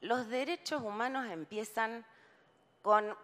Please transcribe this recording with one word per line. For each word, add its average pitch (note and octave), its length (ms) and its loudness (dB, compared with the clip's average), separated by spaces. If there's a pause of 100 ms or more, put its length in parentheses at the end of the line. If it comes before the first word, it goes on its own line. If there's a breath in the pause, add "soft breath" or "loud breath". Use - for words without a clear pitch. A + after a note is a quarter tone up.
los A#3 260 0
derechos C#4+ 540 -2
humanos A#3 500 -2
empiezan A3 760 -4 (760 soft breath)
con G#3+ 420 6